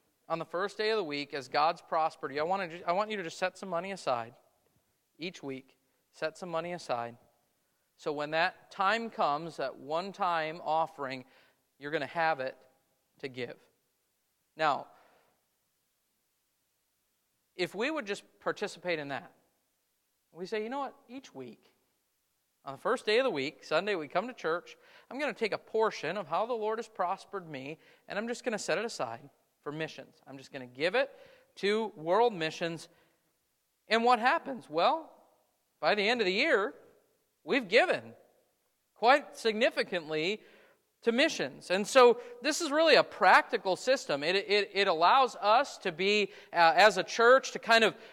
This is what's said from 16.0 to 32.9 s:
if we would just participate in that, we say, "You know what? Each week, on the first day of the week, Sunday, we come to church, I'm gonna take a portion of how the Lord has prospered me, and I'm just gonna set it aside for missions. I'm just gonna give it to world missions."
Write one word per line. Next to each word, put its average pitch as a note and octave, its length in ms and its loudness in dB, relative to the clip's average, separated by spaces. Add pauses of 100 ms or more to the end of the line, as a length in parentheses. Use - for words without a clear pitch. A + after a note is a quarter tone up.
if F3 180 -4
we A3+ 160 -2
would D4+ 160 -6
just G3 160 -8 (160)
participate F3 600 -6
in C#3+ 100 -10
that, C3+ 240 -10 (1000)
we E3+ 140 -12
say, G#3+ 160 -6
"You G#3+ 60 -8
know C4 100 -8
what? C4+ 160 -8 (140)
Each B3+ 260 -18
week, - 380 -16 (920)
on C#3 80 -12
the C3+ 80 -14
first A#3 260 -2
day G#3+ 120 4
of C4+ 60 4
the C4 60 0
week, D3 340 -4
Sunday, F#3+ 320 0
we D#3 100 -6
come F#3 220 -2
to B3+ 60 -12
church, - 420 -6 (340)
I'm A#3 80 -10
gonna C#4+ 140 -4
take G3+ 200 -4
a D#3 60 -4
portion G3 580 -2
of F#3 120 -8
how F3 180 -2
the B3 60 -6
Lord A3 260 -4
has A#3 100 -12
prospered F#3 600 -6
me, D3 300 -10 (280)
and F3 120 -8
I'm A3+ 100 -6
just A#3 160 -8
gonna A3 140 -2
set E3 200 -2
it G#3+ 60 -4
aside C3 440 -8 (360)
for D3 80 -8
missions. - 560 -12
I'm C#3 100 -16
just C3 140 -20
gonna C3 140 -12
give C3+ 280 -2
it C4 160 0 (460)
to G#3+ 400 0
world F#3+ 360 2
missions." E3 560 -6 (1000)